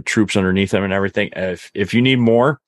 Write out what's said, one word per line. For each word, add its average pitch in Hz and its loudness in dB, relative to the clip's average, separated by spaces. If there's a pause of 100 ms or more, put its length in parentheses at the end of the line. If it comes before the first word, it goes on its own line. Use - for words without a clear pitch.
troops 107 -2
underneath 95 0
him 98 0
and 95 -4
everything. 98 -4
If, 92 -8
if 98 -4
you 117 2
need 131 2
more, 120 2